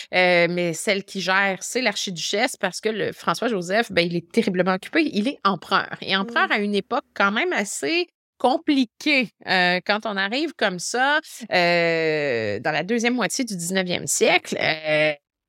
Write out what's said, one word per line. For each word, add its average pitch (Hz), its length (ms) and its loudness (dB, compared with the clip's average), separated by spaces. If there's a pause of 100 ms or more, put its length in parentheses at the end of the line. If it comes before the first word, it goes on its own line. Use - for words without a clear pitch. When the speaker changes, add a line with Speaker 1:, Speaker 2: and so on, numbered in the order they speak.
(120)
Speaker 1:
Euh, 180 380 4
mais 175 220 0
celle 196 320 -2
qui - 160 -10
gère, 190 400 0
c'est - 220 -6
l'archiduchesse, 202 760 -2
parce - 240 -4
que - 80 -2
le 196 240 -2
François-Joseph, 202 800 -2
ben, 170 120 4
il 175 120 -2
est - 160 -6
terriblement 185 420 2
occupé. 294 380 0
Il 208 160 0
est 285 160 -4
empereur. - 560 0
Et 190 160 0
empereur 240 320 0
Speaker 2:
Mm. 320 40 -2
Speaker 1:
à 247 60 2
une 208 160 0
époque 233 300 -2 (100)
quand 202 160 4
même 302 220 0
assez 311 560 -2 (300)
compliquée. 269 880 2 (180)
Euh, 180 400 2
quand 214 180 0
on 208 120 -4
arrive 240 420 -2
comme 185 220 0
ça, 277 400 0 (320)
euh, 160 1040 2
dans 151 140 -2
la 151 100 0
deuxième 233 320 0
moitié 240 300 -2
du 214 120 -8
dix-neuvième 180 520 -2
siècle, - 520 2
euh, 156 520 0 (360)